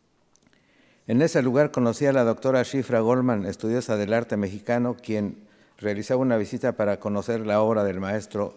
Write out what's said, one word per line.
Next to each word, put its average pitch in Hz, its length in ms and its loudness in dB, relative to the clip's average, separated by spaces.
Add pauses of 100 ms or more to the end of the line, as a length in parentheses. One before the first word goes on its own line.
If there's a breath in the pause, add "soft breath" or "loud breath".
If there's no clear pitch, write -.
(1080 soft breath)
En 120 160 2
ese 160 180 2
lugar 139 300 2
conocí 120 340 0
a 139 80 4
la 131 100 4
doctora 123 380 2
Shifra 120 380 -2
Goldman, 117 480 2
estudiosa 113 500 -2
del 104 160 -2
arte 117 240 -2
mexicano, 117 580 -2
quien 107 420 -6 (420 soft breath)
realizaba 107 420 -2
una 123 160 2
visita 104 360 -2
para 101 260 0
conocer 107 480 -4
la 104 140 2
obra 110 220 2
del 95 160 -2
maestro 101 580 -6